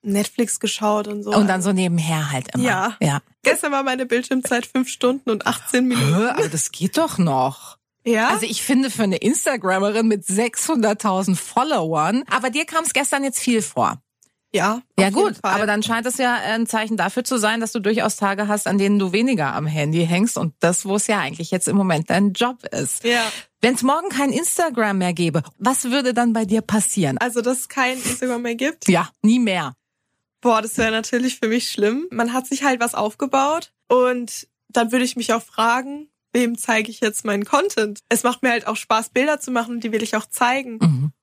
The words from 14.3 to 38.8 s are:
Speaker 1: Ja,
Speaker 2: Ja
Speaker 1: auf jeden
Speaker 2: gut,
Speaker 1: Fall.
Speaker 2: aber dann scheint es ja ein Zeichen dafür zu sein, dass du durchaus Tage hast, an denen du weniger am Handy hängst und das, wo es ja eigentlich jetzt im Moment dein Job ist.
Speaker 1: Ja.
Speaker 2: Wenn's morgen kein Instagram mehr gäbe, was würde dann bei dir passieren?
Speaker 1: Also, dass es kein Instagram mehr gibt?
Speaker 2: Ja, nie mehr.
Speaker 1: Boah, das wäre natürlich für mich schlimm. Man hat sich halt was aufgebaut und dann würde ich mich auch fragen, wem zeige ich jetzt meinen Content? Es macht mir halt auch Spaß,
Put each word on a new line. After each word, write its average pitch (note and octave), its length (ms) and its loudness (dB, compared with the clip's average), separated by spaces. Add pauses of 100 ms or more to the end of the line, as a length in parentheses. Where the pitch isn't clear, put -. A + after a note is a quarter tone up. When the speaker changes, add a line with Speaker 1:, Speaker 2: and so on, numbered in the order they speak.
Speaker 1:
Ja, G#3 300 0 (160)
Speaker 2:
Ja F#3+ 120 6
Speaker 1:
auf G3 40 -2
jeden - 0 -
Speaker 2:
gut, F#4+ 300 2
Speaker 1:
Fall. F#3+ 100 2
Speaker 2:
aber G#3 140 2
dann G#3 160 0
scheint A3+ 240 -2
es B3 100 -4
ja B3 160 2
ein A3+ 320 -2
Zeichen A3 320 -2
dafür F#3+ 260 -2
zu C4 140 -2
sein, G#3+ 240 0
dass A3+ 100 -4
du A#3+ 80 -4
durchaus G3+ 360 0
Tage G3+ 320 -2
hast, G#3 180 -2
an G3 140 2
denen G3+ 180 4
du F#3+ 140 0
weniger G3+ 420 0
am D3+ 140 -2
Handy D#3 400 0
hängst F#3+ 320 0
und E3 200 -4
das, F3 280 2
wo G3 80 0
es G3+ 100 0
ja G#3 140 0
eigentlich D#3 320 -6
jetzt F#3 160 -2
im - 80 0
Moment F3+ 340 2
dein F#3+ 240 2
Job A#3+ 380 -2
ist. - 320 -6
Speaker 1:
Ja. A#3 280 0 (300)
Speaker 2:
Wenn's A#3+ 220 2
morgen D#4+ 260 0
kein C4+ 220 0
Instagram A#3+ 680 0
mehr F3+ 160 0
gäbe, E3 300 0 (160)
was B3 320 0
würde B3+ 240 0
dann A#3+ 180 2
bei A3 120 0
dir G#3+ 160 2
passieren? F#3+ 580 0
Speaker 1:
Also, A#3+ 220 -2
dass B3 180 0
es - 100 -10
kein C4 280 0
Instagram B3 440 -4
mehr A#3 140 -4
gibt? C#4 320 -2
Speaker 2:
Ja, F3 220 4 (120)
nie A3+ 160 4
mehr. F3+ 380 0 (680)
Speaker 1:
Boah, A3 220 4
das A3+ 160 -6
wäre A3 120 2
natürlich A#3+ 460 -2
für A3+ 120 -2
mich A#3 220 -2
schlimm. A#3+ 380 0
Man A#3+ 240 -2
hat B3+ 140 -4
sich C4+ 160 -4
halt C4 160 2
was A#3+ 160 -2
aufgebaut C4+ 760 -2 (160)
und B3 600 0 (220)
dann A#3 220 0
würde B3+ 140 2
ich B3 100 -6
mich A#3+ 180 -4
auch A3+ 100 -2
fragen, B3+ 640 -2 (260)
wem A#3+ 240 2
zeige A3 320 0
ich - 120 -8
jetzt G#3+ 220 -2
meinen G#3 220 -2
Content? A#3 540 0 (100)
Es - 140 0
macht B3 180 0
mir C4 80 2
halt A#3 160 0
auch G#3+ 120 -4
Spaß, A3 320 -2